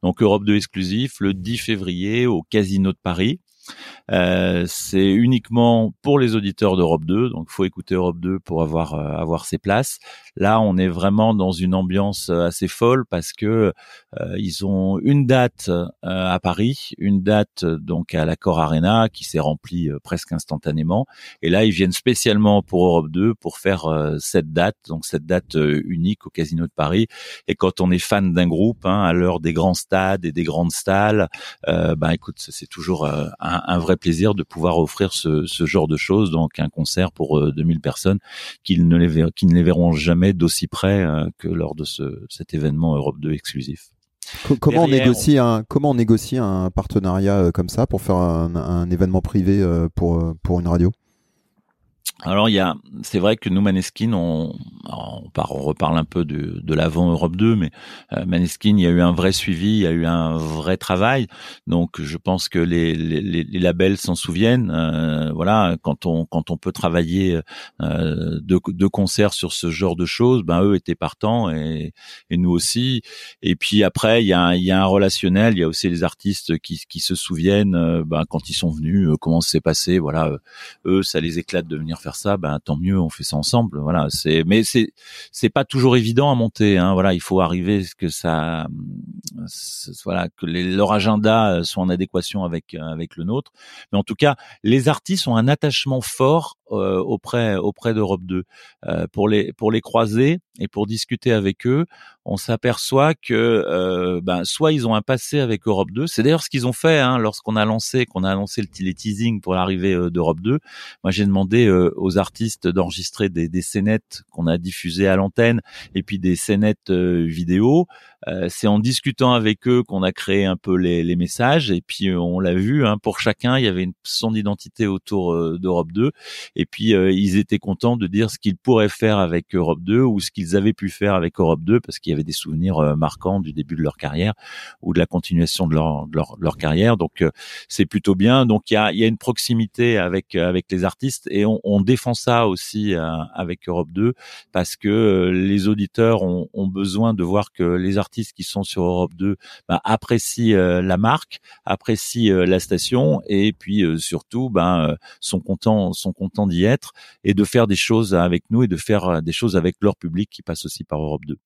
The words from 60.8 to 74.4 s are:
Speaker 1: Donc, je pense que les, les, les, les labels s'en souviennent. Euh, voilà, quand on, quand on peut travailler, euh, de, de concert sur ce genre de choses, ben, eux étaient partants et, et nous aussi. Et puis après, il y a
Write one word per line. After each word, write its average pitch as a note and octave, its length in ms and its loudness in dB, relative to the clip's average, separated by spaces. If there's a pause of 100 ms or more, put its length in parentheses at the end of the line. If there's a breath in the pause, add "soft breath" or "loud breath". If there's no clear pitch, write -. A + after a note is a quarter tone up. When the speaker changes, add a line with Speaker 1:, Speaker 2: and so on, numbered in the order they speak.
Speaker 1:
Donc, E2+ 340 -2
je D#2 160 -8
pense F#2 320 -4
que - 100 -2
les, E2+ 360 2
les, D#2+ 260 -2
les, E2+ 240 -2
les E2 140 -8
labels F2+ 400 2
s'en - 160 -2
souviennent. G#2+ 560 0
Euh, D#2+ 640 -2
voilà, F2+ 480 2
quand - 240 -4
on, E2 180 -2
quand E2 260 -4
on E2 60 -4
peut - 160 -6
travailler, F2 640 0 (440 loud breath)
euh, D#2+ 580 -2
de, F2+ 260 2
de F#2+ 200 0
concert G2+ 480 0
sur - 180 -6
ce - 180 -4
genre F2 240 0
de E2+ 120 -2
choses, A#2+ 360 2
ben, E2+ 200 2
eux G2+ 120 4
étaient F2 200 -2
partants G#2+ 560 -2
et, D#2 420 -6 (380 loud breath)
et E2+ 80 -2
nous F2+ 120 2
aussi. A#2 520 -2 (400 loud breath)
Et F2+ 140 0
puis G#2 280 0
après, A2+ 400 2
il - 20 2
y F#2 60 4
a F2 80 6